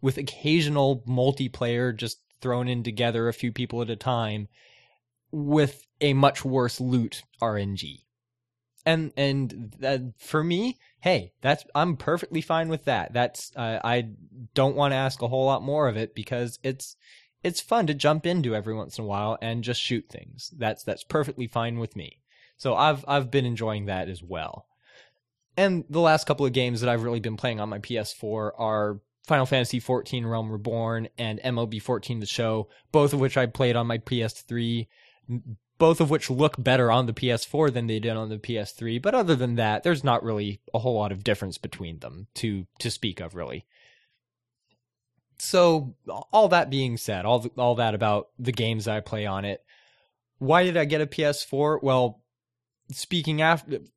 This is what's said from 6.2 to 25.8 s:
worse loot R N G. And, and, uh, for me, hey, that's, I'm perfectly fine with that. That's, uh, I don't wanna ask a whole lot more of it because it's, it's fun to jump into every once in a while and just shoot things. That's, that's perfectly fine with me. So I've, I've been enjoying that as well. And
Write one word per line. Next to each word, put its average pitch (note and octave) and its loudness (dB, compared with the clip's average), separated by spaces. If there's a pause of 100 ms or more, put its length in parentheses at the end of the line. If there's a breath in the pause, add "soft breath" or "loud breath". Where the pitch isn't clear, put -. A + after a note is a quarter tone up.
worse B2+ 0
loot B2+ 0 (180)
R G#2+ 0
N G2 -2
G. C#2+ -12 (800)
And, D#3+ 0
and, C3+ -2
uh, C3+ 0 (180)
for - -2
me, F#3 -2 (220 soft breath)
hey, B2 0 (100)
that's, C#3+ 0 (100)
I'm D#3+ 2
perfectly E3 -2
fine E3 -2
with D#3 -6
that. A2 0
That's, A#2+ -2
uh, A2+ -4
I A#2 0 (440)
don't C#3 4
wanna C#3 2
ask C3 -2
a A#2+ -2
whole C3 2
lot C3+ 2
more C#3+ 0
of G#2+ 0
it A2 -4
because A#2+ -6
it's, C3+ -8 (460 soft breath)
it's F3 -4
fun A3+ 2
to D3+ 0
jump D3+ 0
into E3 0
every G#2+ -4
once G#2 -10
in A2+ -8
a - -6
while G#2 -2
and A2+ -4
just A#2+ -4
shoot - -4
things. - -18
That's, A2 -2
that's - -6
perfectly C3+ -2
fine A#2 -4
with A2+ -6
me. - -14 (380 soft breath)
So B2+ 0
I've, C#3+ 2
I've C#3 0
been C3+ 2
enjoying A2 -4
that F#2 -4
as F2 -10
well. E2+ -10 (880 soft breath)
And F#3 2